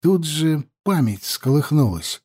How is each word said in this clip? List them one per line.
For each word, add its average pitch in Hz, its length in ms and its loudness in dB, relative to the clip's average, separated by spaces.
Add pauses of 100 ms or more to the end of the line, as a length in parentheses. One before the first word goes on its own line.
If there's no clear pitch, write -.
Тут 170 240 2
же 156 420 0 (160)
память 127 380 0
всколыхнулась. 135 1040 0